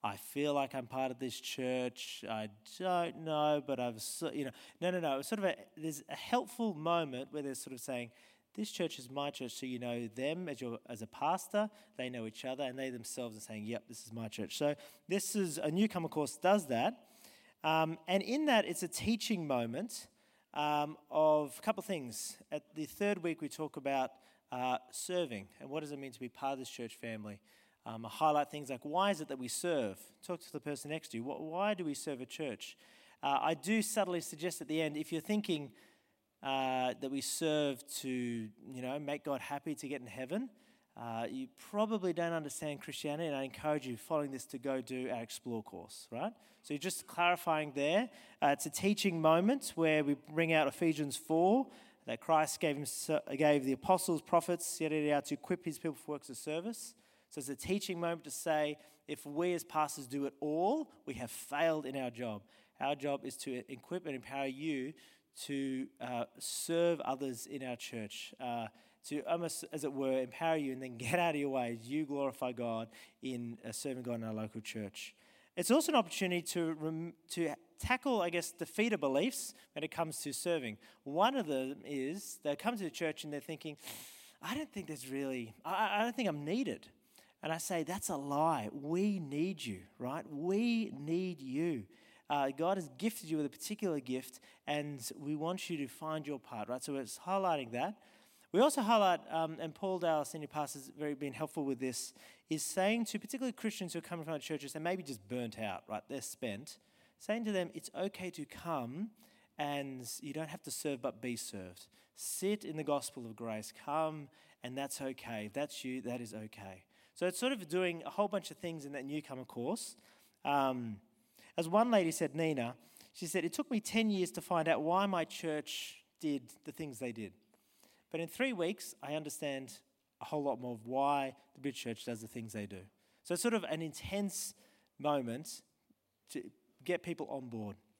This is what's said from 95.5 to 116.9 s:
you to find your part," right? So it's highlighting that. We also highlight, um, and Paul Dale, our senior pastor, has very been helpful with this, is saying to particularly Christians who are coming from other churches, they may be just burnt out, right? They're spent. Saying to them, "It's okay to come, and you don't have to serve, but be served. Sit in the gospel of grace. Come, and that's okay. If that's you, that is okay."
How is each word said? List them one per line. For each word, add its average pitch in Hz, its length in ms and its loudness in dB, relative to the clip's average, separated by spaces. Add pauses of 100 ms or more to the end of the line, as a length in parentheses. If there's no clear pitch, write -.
you 165 80 -2
to 143 100 -2
find 156 400 -6
your 143 120 -4
part," 107 300 -8
right? 127 140 -2
So 143 140 -4
it's 117 220 -6
highlighting 175 520 2
that. 147 260 -2 (560)
We 190 80 8
also 285 200 6
highlight, 202 380 8 (100)
um, 160 300 0
and 156 160 -4
Paul 185 240 0
Dale, 165 200 4
our 143 60 0
senior 151 220 -6
pastor, 147 320 -4
has 135 80 -14
very 147 280 -2
been 139 180 -4
helpful 147 320 -2
with 131 140 0
this, 127 340 -2 (360)
is 156 140 0
saying 214 420 4
to - 140 -4
particularly 254 320 -4
Christians 190 400 -4
who 170 80 -4
are - 20 -6
coming 165 220 -6
from 160 120 -2
other 139 60 -4
churches, 143 300 -4
they 156 80 -8
may 175 160 0
be 180 80 -6
just 113 240 -8
burnt 120 320 -4
out, 101 280 -4
right? 107 200 -4
They're 131 140 -6
spent. - 580 -8 (400)
Saying 226 260 -2
to 214 60 0
them, 180 220 2
"It's - 200 -10
okay 185 380 -4
to 151 140 -6
come, 160 640 -4 (460)
and 139 520 -4 (120)
you 143 120 -8
don't 156 160 -4
have 160 140 -12
to 139 80 -8
serve, 139 300 -2
but 113 200 -4
be 123 140 -2
served. 92 520 -10 (280)
Sit - 500 -2
in 151 120 -6
the 156 60 -2
gospel 135 420 0
of 113 100 -8
grace. 110 360 -6 (140)
Come, 156 440 -2 (340)
and 127 140 -6
that's 139 240 -4
okay. 117 460 -6
If 101 60 -12
that's - 320 -4
you, 127 160 -4
that 123 180 -4
is 110 140 -10
okay." 101 520 -12 (300)